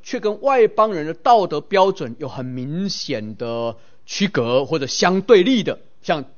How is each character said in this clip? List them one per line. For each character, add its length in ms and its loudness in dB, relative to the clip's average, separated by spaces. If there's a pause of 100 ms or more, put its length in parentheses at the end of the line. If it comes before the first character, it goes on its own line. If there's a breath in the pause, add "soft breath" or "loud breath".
却 180 -8
跟 200 -4
外 280 4
邦 240 0
人 140 -6
的 80 -8
道 320 4
德 140 -4
标 320 2
准 260 -8
有 100 -10
很 160 -10
明 440 -6
显 480 -8
的 400 -6 (300 soft breath)
区 220 -2
隔 360 0
或 140 -4
者 80 -4
相 360 0
对 200 6
立 200 2
的。 160 -6 (240)
像 220 -4 (140)